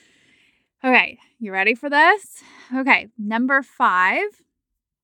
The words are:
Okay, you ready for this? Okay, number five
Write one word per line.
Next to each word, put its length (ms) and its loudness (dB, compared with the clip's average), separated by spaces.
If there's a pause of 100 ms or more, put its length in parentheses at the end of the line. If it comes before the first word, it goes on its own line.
(800)
Okay, 380 0 (200)
you 120 -12
ready 240 0
for 140 -10
this? 520 2 (320)
Okay, 340 0 (100)
number 460 -2
five 800 -2 (600)